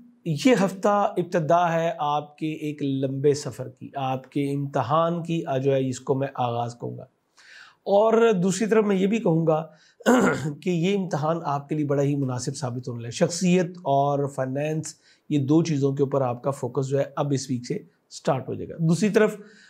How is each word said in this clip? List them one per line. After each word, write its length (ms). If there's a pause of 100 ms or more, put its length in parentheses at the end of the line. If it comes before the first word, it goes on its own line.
(280)
ये 280
हफ्ता 640
इब्तदा 480
है 340
आपके 680
एक 120
लंबे 520
सफ़र 320
की, 320
आपके 440
इम्तिहान 800
की, 220
आ, 140
जो 140
है, 180
इसको 260
मैं 120
आगाज़ 480
कहूँगा। 320 (800)
और 460
दूसरी 340
तरफ 180
मैं 100
ये 120
भी 120
कहूँगा 540 (340)
<clears throat> 20
कि 600
ये 220
इम्तिहान 520
आपके 300
लिए 100
बड़ा 180
ही 120
मुनासिब 380
साबित 340
होने 80
वाला 120
है। 40
शख्सियत 600 (120)
और 420
फाइनेंस, 680 (360)
ये 80
दो 240
चीज़ों 300
के 100
ऊपर 200
आपका 280
फोकस, 340
जो 120
है, 200
अब 160
इस 160
वीक 160
से 220 (220)
स्टार्ट 380
हो 80
जाएगा। 260
दूसरी 280
तरफ, 320 (280)